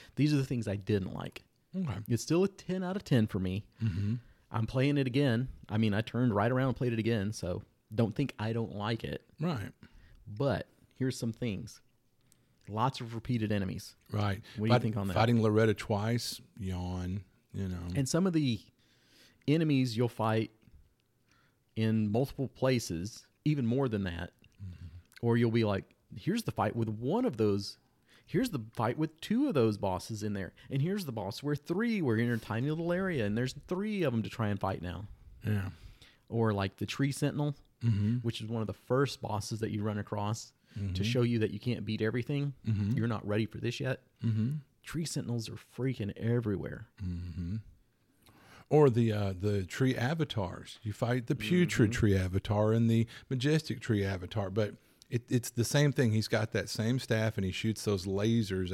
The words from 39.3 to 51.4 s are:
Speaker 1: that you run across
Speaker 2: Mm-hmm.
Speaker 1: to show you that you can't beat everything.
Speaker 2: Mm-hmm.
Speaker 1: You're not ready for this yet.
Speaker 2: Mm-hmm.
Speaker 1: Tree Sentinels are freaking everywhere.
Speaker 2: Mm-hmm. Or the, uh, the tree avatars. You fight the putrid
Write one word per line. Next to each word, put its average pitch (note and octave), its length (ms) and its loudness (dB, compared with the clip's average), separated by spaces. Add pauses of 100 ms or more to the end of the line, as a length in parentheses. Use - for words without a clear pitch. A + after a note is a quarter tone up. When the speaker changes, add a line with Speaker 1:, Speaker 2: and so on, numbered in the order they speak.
Speaker 1:
that A2 100 -2
you G#2 140 -2
run G#2 160 -2
across G#2 540 -4 (220)
Speaker 2:
Mm-hmm. G2 180 -4
Speaker 1:
to F#2 120 -2
show B2 160 2
you A#2+ 180 2
that G#2+ 120 0
you G2+ 80 -6
can't G2+ 260 -4
beat A2 160 -2
everything. C3 520 -2 (140)
Speaker 2:
Mm-hmm. G#2 300 2
Speaker 1:
You're A2+ 100 2
not A2 200 -4
ready G#2+ 180 2
for A2 140 -10
this A#2 200 -4
yet. C3 220 -4 (240)
Speaker 2:
Mm-hmm. A2+ 280 0 (300)
Speaker 1:
Tree E3 220 -6
Sentinels A#2+ 440 -4
are A#2+ 80 -12 (200)
freaking A#2+ 400 -2
everywhere. A2 680 0 (140)
Speaker 2:
Mm-hmm. F2 560 -6 (1120)
Or D3 200 8
the, A2+ 240 4
uh, G2+ 260 0
the G2+ 240 0
tree B2+ 320 0
avatars. A#2 840 -2
You G#2 100 -6
fight A#2+ 360 -2
the D3 80 0
putrid C3+ 560 4